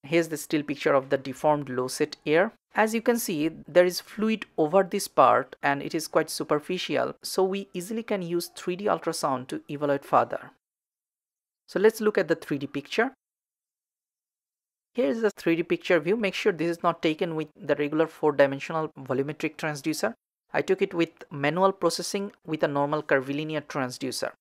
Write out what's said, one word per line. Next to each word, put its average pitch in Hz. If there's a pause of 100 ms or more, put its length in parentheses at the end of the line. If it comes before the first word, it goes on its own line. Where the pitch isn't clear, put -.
Here's 160
the 156
still 147
picture 147
of 135
the 139
deformed 139
low 127
set 147 (100)
air. 170 (220)
As 220
you 226
can 240
see, 160 (180)
there 175
is 180
fluid 220 (120)
over 165
this 190
part 123
and 143
it 151
is 156
quite 160
superficial, 147
so -
we 196
easily 220
can 202
use 175
three 180
D 202
ultrasound 160
to 156
evaluate 143
further. - (1160)
So -
let's 220
look 214
at 175
the 160
three 151
D 139
picture. 165 (1800)
Here 262
is 233
the 208
three -
D 165
picture 170
view. 170
Make 208
sure -
this 165
is 165
not 165
taken 160
with 156
the 147
regular 151
four-dimensional 147
volumetric 139
transducer. 156 (400)
I -
took 190
it 196
with 165 (200)
manual 156
processing 196 (140)
with 156
a 165
normal 143
curvilinear 147
transducer. 127